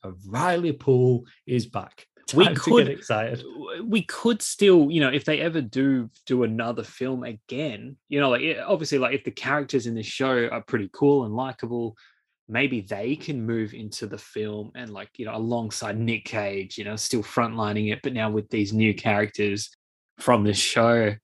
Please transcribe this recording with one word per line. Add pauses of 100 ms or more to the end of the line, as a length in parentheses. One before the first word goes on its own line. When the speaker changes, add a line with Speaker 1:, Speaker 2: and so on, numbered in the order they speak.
Speaker 1:
of
Riley
Poole (220)
is
back. (280)
Speaker 2:
We
Speaker 1:
Time
to
Speaker 2:
could
Speaker 1:
get
excited. (400)
Speaker 2:
we
could
still,
you
know,
if
they
ever
do (160)
do
another
film
again, (120)
you
know,
like,
yeah,
obviously,
like,
if
the
characters
in
this
show
are
pretty
cool
and
likable, (520)
maybe
they
can
move
into
the
film
and,
like, (100)
you
know,
alongside
Nick
Cage,
you
know,
still
frontlining
it,
but
now
with
these
new
characters (480)
from
this
show.